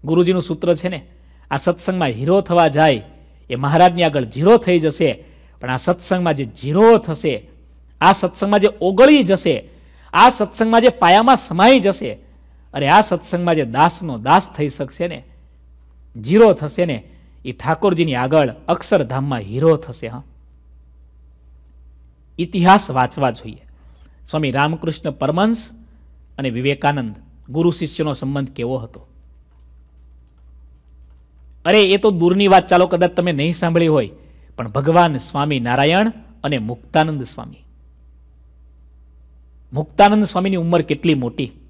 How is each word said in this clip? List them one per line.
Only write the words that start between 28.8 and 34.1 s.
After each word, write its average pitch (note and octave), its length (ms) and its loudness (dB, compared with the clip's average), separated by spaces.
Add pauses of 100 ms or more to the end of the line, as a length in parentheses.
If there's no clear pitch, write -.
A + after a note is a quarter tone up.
અરે G3+ 200 4
એ F#3+ 120 2
તો G#3 140 2
દૂરની F#3 380 2
વાત, F#3 200 4
ચાલો F3+ 180 4
કદાચ F3 240 0
તમે F3 220 -2
નહીં D#3 220 -2
સાંભળી E3+ 320 0
હોય, C3+ 240 0 (460)